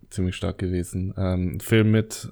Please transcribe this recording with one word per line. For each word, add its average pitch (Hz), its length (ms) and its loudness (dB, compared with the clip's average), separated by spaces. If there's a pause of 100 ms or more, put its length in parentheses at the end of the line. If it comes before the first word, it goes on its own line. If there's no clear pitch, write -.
(100)
ziemlich 92 260 -2
stark 87 220 -4
gewesen. 92 580 -4
Ähm, 90 420 0
Film 110 320 4
mit, 110 420 0